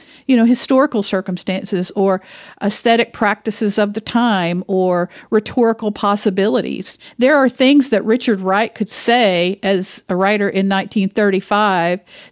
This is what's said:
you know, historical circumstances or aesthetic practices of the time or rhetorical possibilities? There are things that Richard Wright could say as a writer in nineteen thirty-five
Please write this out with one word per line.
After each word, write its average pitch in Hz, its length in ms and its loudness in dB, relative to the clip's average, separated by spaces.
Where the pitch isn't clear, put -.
you 262 100 2
know, 226 80 4
historical 254 580 2
circumstances 190 920 -4
or 190 300 0
aesthetic 226 520 0
practices 208 680 -2
of 208 140 0
the 214 80 -8
time 190 680 -2
or 180 420 0
rhetorical 226 600 0
possibilities? 202 1040 -2
There 262 200 4
are 262 100 4
things 262 420 2
that 202 140 0
Richard 220 380 0
Wright 190 340 -2
could 202 140 -4
say 196 760 0
as 196 460 -2
a 185 80 -2
writer 202 320 0
in 196 180 -2
nineteen 196 400 -2
thirty-five 196 960 0